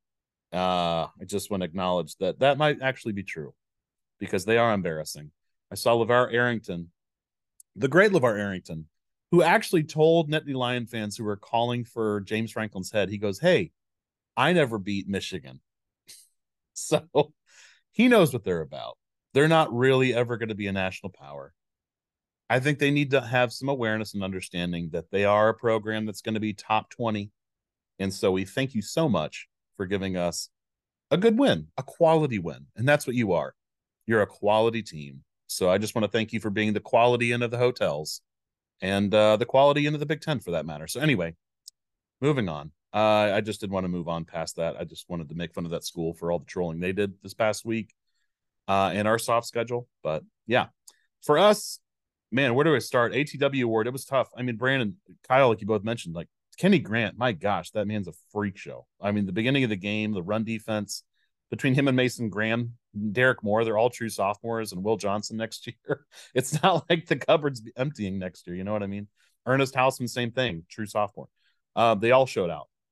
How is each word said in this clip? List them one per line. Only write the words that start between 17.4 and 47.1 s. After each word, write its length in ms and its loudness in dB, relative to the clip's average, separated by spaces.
he 160 6
knows 240 6
what 120 -4
they're 160 0
about. 380 -12
They're 140 6
not 240 4
really 420 4
ever 220 0
gonna 200 -6
be 100 -4
a 60 -2
national 400 -4
power. 420 -18
I 100 4
think 200 0
they 120 2
need 220 0
to 80 6
have 320 2
some 160 -8
awareness 460 -2
and 100 -4
understanding 680 -6
that 200 -6
they 120 2
are 260 6
a 40 2
program 520 -2
that's 160 -10
gonna 180 -4
be 140 -4
top 360 -4
twenty. 400 -4
And 120 -2
so 200 2
we 120 0
thank 300 -4
you 80 -2
so 260 0
much 380 -2
for 100 -4
giving 300 -2
us 340 -4
a 60 2
good 220 4
win, 300 2
a 40 -6
quality 560 2
win. 280 -8
And 100 -2
that's 200 4
what 100 -4
you 160 2
are. 220 -2
You're 160 4
a 40 0
quality 560 2
team. 420 -14
So 240 0
I 80 4
just 160 -4
wanna 140 0
thank 240 -2
you 80 -4
for 100 -4
being 220 0
the 80 -2
quality 520 2
end 100 -2
of 80 -2
the 80 -6
hotels 640 -2
and, 340 0
uh, 220 6
the 100 0
quality 400 4
end 80 -2
of 60 -4
the 60 -6
Big 140 -4
Ten 200 -4
for 120 -8
that 140 -4
matter. 200 -10
So 140 -8
anyway, 340 0
moving 280 0
on. 240 -10
Uh, 400 4
I 80 0
just 200 -6
didn't 120 -8
wanna 160 -2
move 200 -6
on 160 -4
past 320 -10
that. 220 -4
I 60 -8
just 240 -16
wanted 200 -10
to 80 -12
make 180 -8
fun 100 -8
of 60 -8
that 140 -6
school 280 -6
for 200 -6
all 80 -2
the 40 -18
trolling 360 -6
they 120 -4
did 300 -2